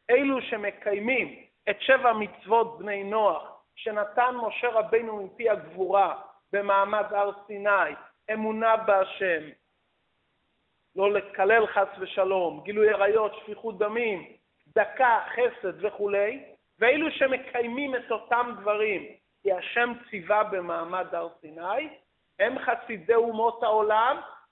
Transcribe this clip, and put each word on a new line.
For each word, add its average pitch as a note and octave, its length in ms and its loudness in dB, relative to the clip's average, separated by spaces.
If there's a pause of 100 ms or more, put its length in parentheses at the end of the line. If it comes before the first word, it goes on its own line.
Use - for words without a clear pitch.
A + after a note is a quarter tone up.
אלו C4+ 320 2
שמקיימים G#3 960 -4 (340)
את G3+ 120 -2
שבע C4 320 4
מצוות A3 680 -2
בני G3 240 -6
נוח, G3 580 0 (140)
שנתן A3 600 -2
משה A#3+ 340 -4
רבינו A3 540 0
מפי A3+ 260 -4
הגבורה F#3 720 0 (300)
במעמד G3+ 640 0
הר G3+ 180 0 (160)
סיני, G3+ 480 0 (380)
אמונה A3 440 2
בהשם, F#3+ 680 2 (1500)
לא G3+ 160 2
לקלל G3+ 560 2
חס G3 200 0 (120)
ושלום, F#3 640 -2
גילוי G#3 260 4
עריות, G#3 460 2
שפיכות G#3+ 420 -10
דמים, G#3 500 -2 (360)
צדקה, A3 560 2 (160)
חסד G3+ 500 -2
וכולי, G3+ 580 -2 (360)
ואלו D4 320 4
שמקיימים C4 840 -2
את B3 160 -6
אותם A#3 500 -2
דברים, G#3 440 -2 (380)
כי G3 100 2
השם A#3+ 400 -2 (160)
ציווה G#3 340 0
במעמד F3 720 -6
הר E3+ 140 -6 (120)
סיני, F3+ 480 -6 (500)
הם B3 200 0
חסידי A3+ 560 -2
אומות A3+ 480 0
העולם, G#3+ 540 2 (340)